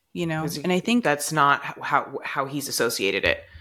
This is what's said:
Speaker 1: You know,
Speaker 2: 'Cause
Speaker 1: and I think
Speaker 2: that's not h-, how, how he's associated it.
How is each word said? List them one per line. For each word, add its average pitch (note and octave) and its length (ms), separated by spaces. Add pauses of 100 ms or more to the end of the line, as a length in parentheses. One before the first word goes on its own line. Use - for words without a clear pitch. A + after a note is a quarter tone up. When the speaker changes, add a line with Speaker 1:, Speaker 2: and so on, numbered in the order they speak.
(140)
Speaker 1:
You F3 120
know, D#3 160
Speaker 2:
'Cause D#3 160
Speaker 1:
and F3+ 140
I F3+ 80
think A#3 240
Speaker 2:
that's D3 280
not C#3+ 300
h-, - 200
how, C3+ 420
how C#3 220
he's C#3 220
associated G2+ 560
it. - 200 (160)